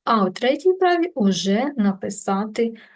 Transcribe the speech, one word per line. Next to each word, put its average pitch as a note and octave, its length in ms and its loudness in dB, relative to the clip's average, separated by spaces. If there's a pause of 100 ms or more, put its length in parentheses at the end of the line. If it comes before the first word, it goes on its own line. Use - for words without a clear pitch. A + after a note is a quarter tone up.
а A3 220 2
у F#3 40 0
третій C#4+ 420 0
вправі F4 440 0
уже G3 640 0
написати G#3 960 -2 (220)